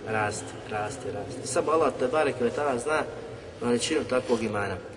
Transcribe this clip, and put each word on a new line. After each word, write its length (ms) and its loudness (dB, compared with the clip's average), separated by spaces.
raste, 380 0
raste, 420 -4
raste. 340 -8
Samo 240 2
Allah, 280 6
te 80 2
bareke 360 4
ve 60 6
taala, 280 0
zna 260 0
veličinu 480 2
takvog 340 2
imana. 320 0